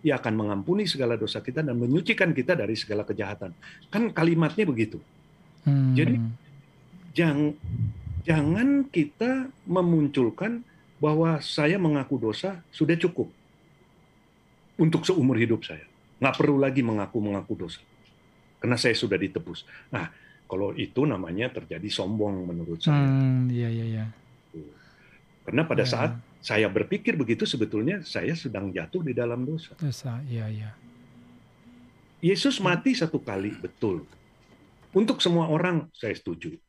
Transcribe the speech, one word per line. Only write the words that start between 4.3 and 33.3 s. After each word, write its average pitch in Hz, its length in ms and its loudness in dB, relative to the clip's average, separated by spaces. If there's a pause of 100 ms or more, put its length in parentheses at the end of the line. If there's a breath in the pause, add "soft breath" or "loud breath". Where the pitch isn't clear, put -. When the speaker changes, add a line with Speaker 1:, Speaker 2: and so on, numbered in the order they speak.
Speaker 1:
begitu. 113 360 0 (640)
Speaker 2:
Hmm. 135 320 4
Speaker 1:
Jadi, 123 240 2 (920)
jang-, 147 440 2 (640)
jangan 196 640 4
kita 254 600 -2 (140)
memunculkan 170 1040 2 (280 soft breath)
bahwa 151 440 2
saya 156 360 2
mengaku 147 400 0
dosa 143 540 -4
sudah - 240 2
cukup 170 320 0 (1500)
untuk 165 240 4
seumur 135 320 4
hidup 113 280 2
saya. 78 200 -12 (360)
Nggak 131 180 2
perlu 147 200 4
lagi 135 240 2
mengaku-mengaku 104 800 -2
dosa. 85 220 -10 (800)
Karena 120 200 0
saya 117 160 2
sudah 101 240 0
ditebus. 85 480 -6 (240 loud breath)
Nah, 90 160 -4 (380 loud breath)
kalau 98 280 -4
itu 110 300 -2
namanya 104 480 -2
terjadi 82 380 -10
sombong 98 580 -2
menurut 85 320 -6
saya. 147 240 2
Speaker 2:
Hmm, 131 480 2
iya, 120 160 -2
iya, 113 220 -4
iya. 110 160 -4 (1400 loud breath)
Speaker 1:
Karena 156 240 0
pada - 160 0
Speaker 2:
Iya. 123 80 0
Speaker 1:
saat 123 220 0 (260)
saya 107 300 2
berpikir 185 460 -2
begitu, 117 280 0
sebetulnya 120 600 -2
saya 101 300 -4
sedang 107 380 -6
jatuh 90 320 -6
di 147 100 -4
dalam 120 300 -2
dosa. 160 320 -8
Speaker 2:
Dosa, 127 500 -6
iya, 117 220 -6
iya. 107 240 -8 (1500)
Speaker 1:
Yesus 202 420 2
mati 180 320 2
satu 160 240 -2
kali, 98 340 -4